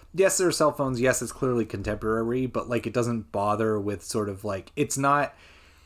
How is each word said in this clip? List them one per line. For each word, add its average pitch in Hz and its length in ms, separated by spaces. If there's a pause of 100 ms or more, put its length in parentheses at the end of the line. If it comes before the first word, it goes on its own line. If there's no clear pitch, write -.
(140)
yes, 185 240
there 180 120
are - 20
cell 147 220
phones, 131 260
yes, 127 220
it's 117 100
clearly 120 340
contemporary, 110 800
but, 117 220
like, 120 180
it 113 80
doesn't 117 380
bother 104 480
with 101 240
sort 107 240
of, 98 160
like, 98 320
it's 139 220
not 139 360 (520)